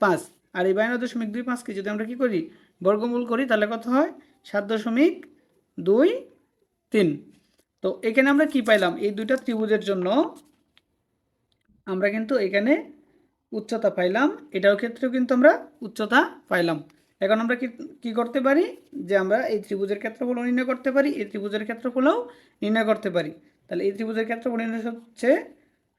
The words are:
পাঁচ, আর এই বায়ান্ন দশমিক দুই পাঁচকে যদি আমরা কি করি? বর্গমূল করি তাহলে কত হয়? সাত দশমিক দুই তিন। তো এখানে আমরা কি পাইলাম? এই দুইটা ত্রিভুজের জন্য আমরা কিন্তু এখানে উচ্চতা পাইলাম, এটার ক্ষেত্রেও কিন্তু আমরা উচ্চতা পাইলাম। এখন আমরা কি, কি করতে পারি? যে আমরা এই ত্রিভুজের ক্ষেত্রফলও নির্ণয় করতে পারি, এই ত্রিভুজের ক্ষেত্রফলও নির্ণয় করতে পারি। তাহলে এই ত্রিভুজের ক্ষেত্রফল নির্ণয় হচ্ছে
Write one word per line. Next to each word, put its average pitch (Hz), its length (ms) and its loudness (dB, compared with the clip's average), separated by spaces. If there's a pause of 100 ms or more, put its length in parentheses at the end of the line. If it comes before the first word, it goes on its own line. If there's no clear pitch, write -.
পাঁচ, 180 180 2 (360)
আর 180 140 0
এই 185 80 2
বায়ান্ন 240 240 0
দশমিক 233 320 -6
দুই 247 140 -6
পাঁচকে 247 300 -6
যদি 196 140 -6
আমরা 214 180 -4
কি 247 120 -8
করি? 214 180 0 (440)
বর্গমূল 233 460 2
করি 240 200 0
তাহলে 214 220 2
কত 220 120 -8 (100)
হয়? 294 160 4 (380)
সাত 202 240 -2
দশমিক 233 420 2 (640)
দুই 214 300 4 (840)
তিন। 202 160 4 (760)
তো 190 60 0 (200)
এখানে 262 260 4
আমরা 302 180 4
কি 269 160 0
পাইলাম? 190 240 4 (120)
এই 208 140 0
দুইটা 220 260 0
ত্রিভুজের 214 440 0
জন্য 185 180 0 (1900)
আমরা 190 220 2
কিন্তু 220 200 -2 (120)
এখানে 202 260 2 (840)
উচ্চতা 214 400 0
পাইলাম, 202 300 2 (280)
এটার 196 240 4
ক্ষেত্রেও 233 360 -4
কিন্তু 254 200 0
আমরা 285 160 8 (340)
উচ্চতা 214 340 2 (300)
পাইলাম। 170 280 0 (460)
এখন 214 200 2
আমরা 240 160 0
কি, 262 60 -4 (360)
কি 233 160 -6
করতে 233 280 -2
পারি? 294 180 4 (440)
যে 196 140 0
আমরা 196 160 2 (140)
এই 208 120 0
ত্রিভুজের 202 380 -4
ক্ষেত্রফলও 240 440 -6
নির্ণয় 247 240 0
করতে 262 260 -2
পারি, 277 140 2 (100)
এই 202 100 -6
ত্রিভুজের 208 380 -6
ক্ষেত্রফলও 254 460 0 (480)
নির্ণয় 214 280 0
করতে 208 260 -2
পারি। 160 160 -4 (340)
তাহলে 180 200 -6
এই 196 80 0
ত্রিভুজের 220 340 -4
ক্ষেত্রফল 233 340 -4
নির্ণয় 226 260 -6
হচ্ছে 233 420 -4 (680)